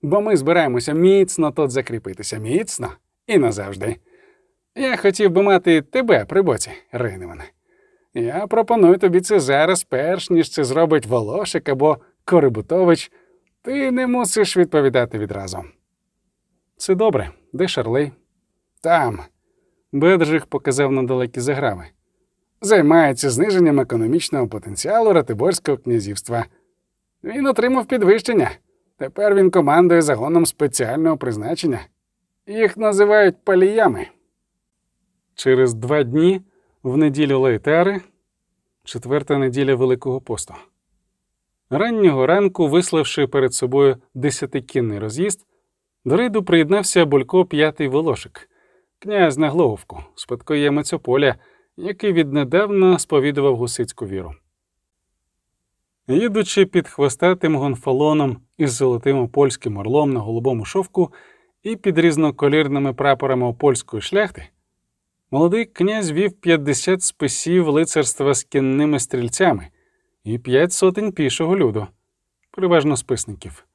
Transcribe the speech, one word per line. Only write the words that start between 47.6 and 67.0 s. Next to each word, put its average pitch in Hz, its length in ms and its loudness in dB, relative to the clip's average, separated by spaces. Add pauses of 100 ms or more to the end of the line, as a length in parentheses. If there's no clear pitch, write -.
Волошик, 143 600 -4 (480)
князь 185 400 0
на 151 120 -2
Глоговку, 135 520 -4 (120)
спадкоємець 143 800 -4
Ополя, 135 420 0 (420)
який 196 360 -4
віднедавна 170 840 2
сповідував 139 580 0
гусицьку 120 500 -8
віру. 92 280 -10 (1700)
Їдучи 202 580 0
під 180 220 -2
хвостатим 160 680 0
гонфалоном 139 840 0 (180)
із 143 140 0
золотим 131 460 0
опольським 123 580 -2
орлом 135 360 0
на 123 80 -2
голубому 113 440 -4
шовку 185 480 -4 (500)
і 220 140 -8
під 180 220 -2
різноколірними 143 920 0
прапорами 131 540 0
опольської 120 560 -2
шляхти, - 460 -4 (840)
молодий 170 340 0
князь 196 480 -4
вів 185 200 -2
п'ятдесят 165 720 -2